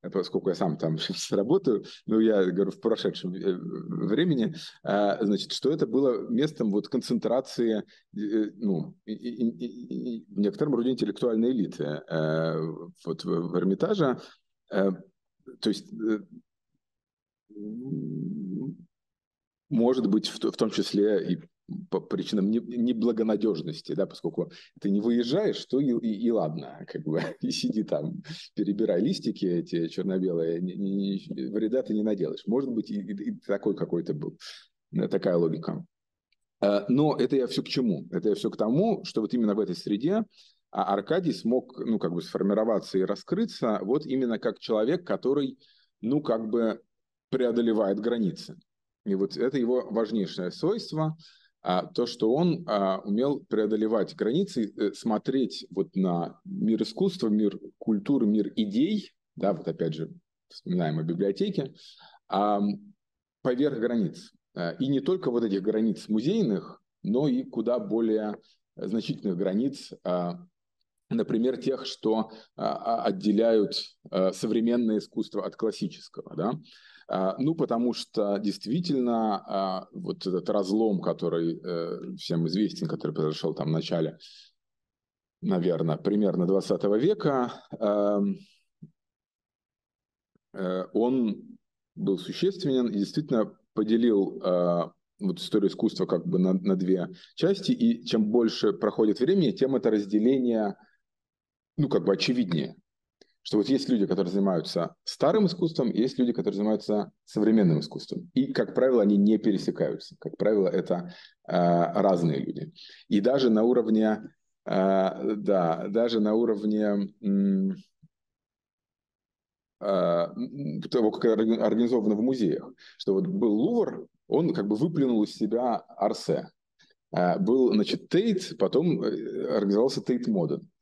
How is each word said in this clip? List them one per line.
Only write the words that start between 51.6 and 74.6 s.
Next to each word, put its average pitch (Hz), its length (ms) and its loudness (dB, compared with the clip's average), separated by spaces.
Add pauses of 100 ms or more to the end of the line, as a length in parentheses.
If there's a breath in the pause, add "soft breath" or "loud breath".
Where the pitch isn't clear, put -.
а, 90 240 0
то, 120 200 -2
что 113 260 0
он, 170 360 2
а, 98 360 2
умел 120 440 0
преодолевать 107 680 0
границы, 120 600 0
э, 104 180 0
смотреть 117 760 -2
вот - 240 -4
на 87 500 0
мир 107 380 0
искусства, 185 460 -2
мир 104 300 2 (200)
культуры, 113 480 0
мир 104 300 2
идей, 131 540 0 (260)
да, 98 160 2
вот - 160 -4
опять 80 260 -2
же, 80 160 -8 (380)
вспоминаем - 500 -2
о 160 40 -2
библиотеке, 170 720 -2 (540 loud breath)
ам, 101 680 0 (480)
поверх 131 360 0
границ. 113 540 -2 (220)
Э, 85 240 -4
и 135 100 0
не 135 120 2
только 175 300 0
вот 117 140 2
этих 98 180 0
границ 107 460 0
музейных, 120 760 0 (200)
но 131 260 2
и 127 160 0
куда 120 340 -2
более 107 580 0 (400 soft breath)
значительных 101 600 -4
границ, 101 560 -2 (120)
а, 90 340 -2 (720)
например, 117 480 0
тех, 131 280 -2
что, 110 440 -2 (260 loud breath)
а, - 440 -2
а, - 40 -8
отделяют, 104 720 2 (360)
э, 92 220 2
современное 113 640 0